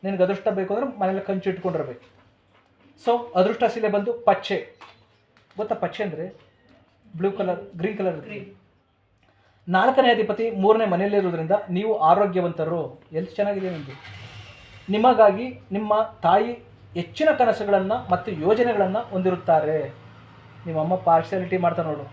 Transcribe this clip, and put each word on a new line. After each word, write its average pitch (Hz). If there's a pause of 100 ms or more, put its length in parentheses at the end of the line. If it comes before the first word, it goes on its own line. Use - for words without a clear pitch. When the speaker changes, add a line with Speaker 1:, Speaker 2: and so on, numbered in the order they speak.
Speaker 1:
ನಿನಗೆ 185
ಅದೃಷ್ಟ 196
ಬೇಕು 196
ಅಂದ್ರೆ 240
ಮನೇಲಿ 190
ಕಂಚು 196
ಇಟ್ಕೊಂಡಿರ್ಬೇಕು. 160 (1040)
So, 240 (160)
ಅದೃಷ್ಟ 208 (100)
ಶಿಲೆ 220
ಬಂದು 202
ಪಚ್ಚೆ. - (880)
ಗೊತ್ತಾ 208
ಪಚ್ಚೆ 180
ಅಂದ್ರೆ? 170 (720)
ಬ್ಲೂ 196
ಕಲರ್, 185
ಗ್ರೀನ್ 196
ಕಲರ್ 185
ಇರುತ್ತೆ. 147
Speaker 2:
ಗ್ರೀನ್. - (1120)
Speaker 1:
ನಾಲ್ಕನೇ 240
ಅಧಿಪತಿ 220
ಮೂರನೇ 214
ಮನೆಯಲ್ಲಿರೋದ್ರಿಂದ 180 (180)
ನೀವು 202
ಆರೋಗ್ಯವಂತರು. 170 (100)
ಎಲ್ಲಿ 165
ಚೆನ್ನಾಗಿದೆ 202
ನಿಮ್ದು. 147 (1000)
ನಿಮಗಾಗಿ 226 (120)
ನಿಮ್ಮ 214 (140)
ತಾಯಿ 208 (420)
ಹೆಚ್ಚಿನ 226
ಕನಸುಗಳನ್ನ 202 (180)
ಮತ್ತು 202
ಯೋಜನೆಗಳನ್ನ 202
ಹೊಂದಿರುತ್ತಾರೆ. 170 (760)
ನಿಮ್ಮಮ್ಮ 160
ಪಾರ್ಶಿಯಾಲಿಟಿ 175
ಮಾಡ್ತಾರೆ 170
ನೋಡು. 147